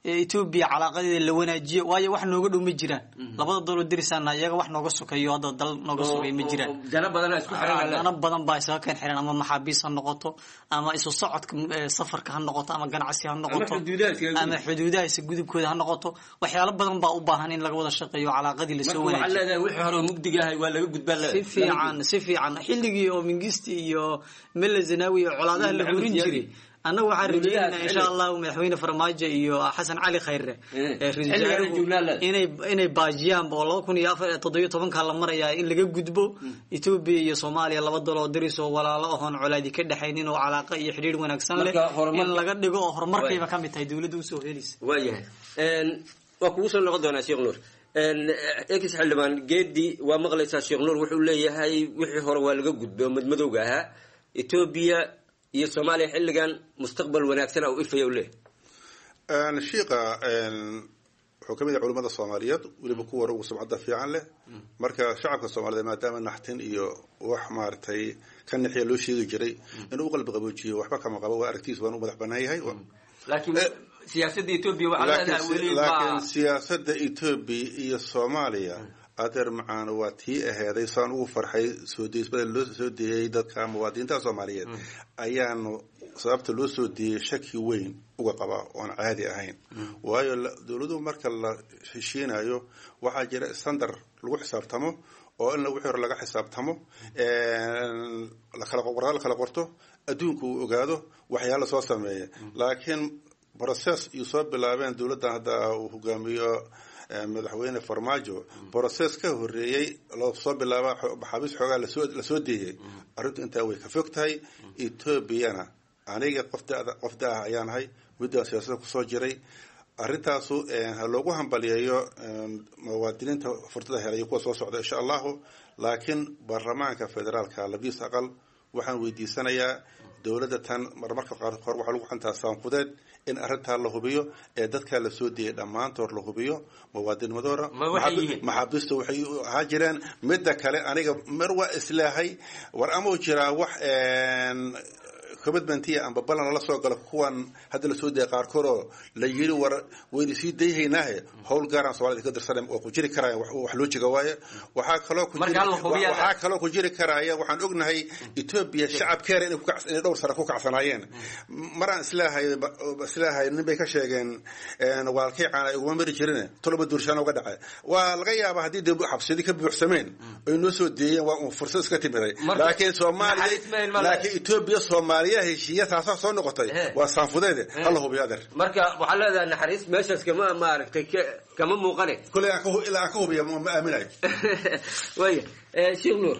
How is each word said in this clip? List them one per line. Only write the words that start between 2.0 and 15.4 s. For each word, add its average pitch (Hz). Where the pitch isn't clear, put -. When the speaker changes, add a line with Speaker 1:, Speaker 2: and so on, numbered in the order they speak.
Speaker 1:
wax 202
nooga 185
dhow 180
ma 180
jiraan. 147
Speaker 2:
Mhm. 117
Speaker 1:
Labada 175
dal 175
oo 170
derisaana 160
iyaga 165
wax 175
nooga 156
sokeeyo, 143
hadda 143
dal 143
nooga 147
Speaker 2:
Oo, 147
Speaker 1:
sokeeyo 139
ma 139
Speaker 2:
oo, 147
Speaker 1:
jiraan. 143
Speaker 2:
oo, 139
dana 165
badan 175
ay -
isku -
xiran -
Speaker 1:
Ah, 170
Speaker 2:
yahay. 156
Speaker 1:
dana 175
badan 165
baa 151
isaga 151
keen 147
xiran, 143
ama 147
maxaabiis 143
ha 156
noqoto, 147
ama 151
isu 156
socodka, 156
ee, 151
safarka 139
ha 147
noqoto, 147
ama 151
ganacsi 147
ha 151
Speaker 2:
Ama 151
Speaker 1:
noqoto, 175
Speaker 2:
xuduudaha 185
iskaga 160
Speaker 1:
ama 165
Speaker 2:
gudub. -
Speaker 1:
xuduudaha 170
isa 156
gudubkooda 165